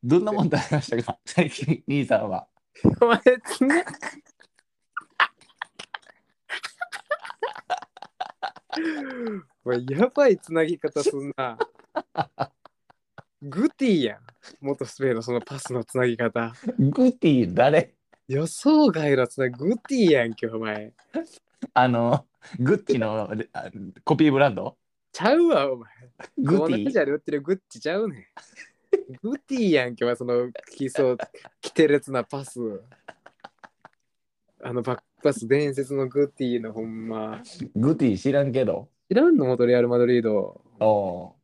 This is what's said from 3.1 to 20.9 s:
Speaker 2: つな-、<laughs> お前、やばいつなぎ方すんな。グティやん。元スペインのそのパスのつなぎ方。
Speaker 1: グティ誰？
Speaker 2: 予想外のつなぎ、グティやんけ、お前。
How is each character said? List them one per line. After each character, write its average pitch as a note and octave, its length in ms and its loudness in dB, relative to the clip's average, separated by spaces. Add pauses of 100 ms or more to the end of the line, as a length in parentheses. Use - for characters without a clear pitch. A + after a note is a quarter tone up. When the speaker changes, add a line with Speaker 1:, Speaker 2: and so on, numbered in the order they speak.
Speaker 2:
つ - 200 -2
な-、 C#4+ 120 2 (4000)
<laughs> C4 880 -8
お B2+ 60 -6
前、 B2 200 -2
や E3+ 180 2
ば C#4+ 200 4
い F#3+ 100 4
つ - 140 -14
な D#3+ 120 2
ぎ D#3 140 -4
方 D3 240 -4
す D3 140 0
ん C#3 200 -8
な。 A#2+ 220 -8 (1800)
グ D3+ 280 -2
テ - 160 -2
ィ F3 180 4
や G#2+ 140 -4
ん。 - 20 -20 (400)
元 C#3 240 -6
ス - 180 -18
ペ C3+ 60 0
イ B2+ 40 2
ン A2+ 40 0
の A2+ 60 -6
そ A#2+ 100 -6
の A#2+ 80 -2
パ C3+ 180 -14
ス - 140 -12
の B2 100 -4
つ - 160 -8
な C#3+ 80 2
ぎ A#2+ 100 0
方。 A#2 360 -4 (260)
Speaker 1:
グ B3 340 4
テ F#3+ 160 0
ィ A#2+ 240 2
誰？ C#3+ 420 4 (340)
Speaker 2:
予 C#3+ 180 -2
想 D4 460 4
外 D3 240 2
の B2+ 100 2
つ - 140 -10
な C3 80 0
ぎ、 B2 100 -8
グ F#3 200 0
テ - 180 -6
ィ G#3 160 6
や A#2+ 160 4
ん A2+ 60 -6
け、 - 120 -6
お A2+ 140 -6
前。 G#2+ 320 -8 (840)